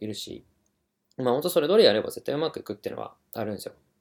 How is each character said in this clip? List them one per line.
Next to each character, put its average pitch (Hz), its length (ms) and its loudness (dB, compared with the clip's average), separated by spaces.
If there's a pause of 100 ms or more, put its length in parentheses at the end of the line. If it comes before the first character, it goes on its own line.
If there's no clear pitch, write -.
い 107 80 -10
る 104 60 -8
し、 - 300 -14 (760)
ま 127 120 2
あ、 120 40 4
本 147 80 0
当 180 80 0
そ 170 100 2
れ 147 80 0
通 196 80 6
り 220 80 8
や 110 80 8
れ 107 80 2
ば - 100 -4
絶 - 120 -12
対 131 120 -4
う 143 40 -2
ま 160 120 -2
く - 80 -10
い - 60 -14
く - 80 -8
っ 98 40 -8
て - 120 -8
い - 40 -8
う - 40 -10
の - 60 -8
は - 120 -12 (200)
あ 113 100 -4
る 107 80 -6
ん - 20 -6
で 92 60 -10
す - 60 -12
よ。 - 80 -14 (260)